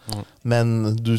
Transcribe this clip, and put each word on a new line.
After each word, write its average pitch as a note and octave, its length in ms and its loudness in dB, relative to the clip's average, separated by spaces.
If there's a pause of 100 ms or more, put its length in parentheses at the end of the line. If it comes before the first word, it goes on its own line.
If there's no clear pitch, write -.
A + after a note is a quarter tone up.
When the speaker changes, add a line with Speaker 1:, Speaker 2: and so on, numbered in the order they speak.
Speaker 1:
Mm. G2+ 160 -6 (240)
Speaker 2:
Men A#2 240 2 (240)
du A#2 220 0